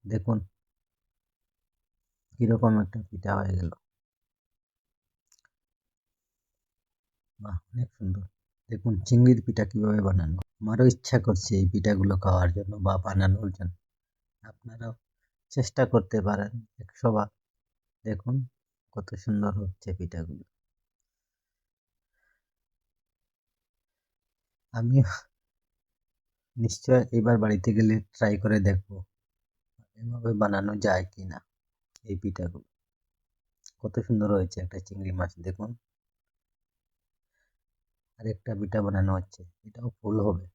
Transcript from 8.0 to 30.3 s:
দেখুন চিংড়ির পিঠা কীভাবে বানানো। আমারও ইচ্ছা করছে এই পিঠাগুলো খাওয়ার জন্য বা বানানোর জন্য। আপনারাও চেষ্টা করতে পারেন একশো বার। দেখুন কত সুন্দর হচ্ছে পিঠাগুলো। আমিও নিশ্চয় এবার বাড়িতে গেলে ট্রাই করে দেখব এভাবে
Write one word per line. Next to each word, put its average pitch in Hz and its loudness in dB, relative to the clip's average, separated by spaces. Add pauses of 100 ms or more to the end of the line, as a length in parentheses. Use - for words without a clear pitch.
দেখুন 113 -2 (120)
চিংড়ির 123 6
পিঠা 107 -2
কীভাবে 107 0
বানানো। 90 0 (200)
আমারও 110 2
ইচ্ছা - -2
করছে 101 0
এই 95 4
পিঠাগুলো 98 2
খাওয়ার 92 2
জন্য 95 -6 (120)
বা 95 2
বানানোর 95 2
জন্য। 90 -6 (680)
আপনারাও 113 -14 (600)
চেষ্টা - 0
করতে 113 0
পারেন 101 -2 (260)
একশো - -4
বার। 107 0 (760)
দেখুন 110 -4 (640)
কত 98 -12
সুন্দর 104 -2
হচ্ছে 95 -8
পিঠাগুলো। 82 -10 (4000)
আমিও 120 4 (1500)
নিশ্চয় 123 2 (100)
এবার 117 4
বাড়িতে 104 2
গেলে 110 4 (180)
ট্রাই 104 2
করে 107 2
দেখব 95 2 (1120)
এভাবে 117 -6